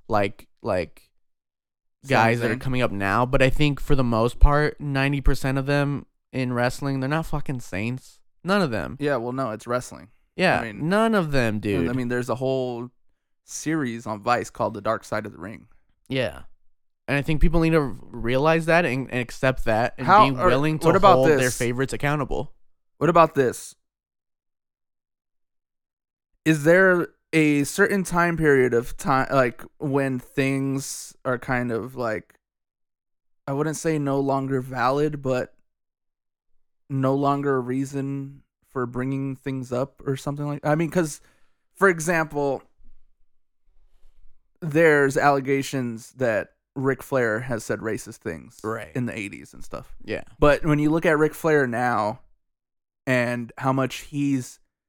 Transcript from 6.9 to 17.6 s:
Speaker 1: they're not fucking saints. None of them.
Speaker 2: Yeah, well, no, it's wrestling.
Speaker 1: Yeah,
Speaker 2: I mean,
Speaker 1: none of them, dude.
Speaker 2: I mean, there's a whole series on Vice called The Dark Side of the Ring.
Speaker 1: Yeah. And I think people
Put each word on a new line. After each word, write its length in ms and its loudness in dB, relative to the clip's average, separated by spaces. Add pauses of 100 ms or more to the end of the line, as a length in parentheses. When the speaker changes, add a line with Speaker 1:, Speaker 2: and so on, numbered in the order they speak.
Speaker 1:
they're 100 -4
not 160 -2
fucking 340 -4
saints. 600 -8 (220)
None 200 0
of 80 0
them. 300 -6
Speaker 2:
Yeah, 160 0
well, 160 -4
no, 180 -4
it's 160 -10
wrestling. 420 -6 (280)
Speaker 1:
Yeah, 240 2
Speaker 2:
I 120 -8
mean, 160 -6
Speaker 1:
none 260 2
of 180 0
them, 280 0
dude. 280 0
Speaker 2:
I 40 -2
mean, 160 -4
there's 220 -2
a 60 -2
whole 540 -4 (540)
series 600 -6
on 160 -8
Vice 280 2
called 240 -2
The 80 -10
Dark 220 -2
Side 220 -4
of 60 -10
the 60 -20
Ring. 280 -14 (420)
Speaker 1:
Yeah. 340 -4 (680)
And 100 0
I 40 -2
think 200 0
people 180 6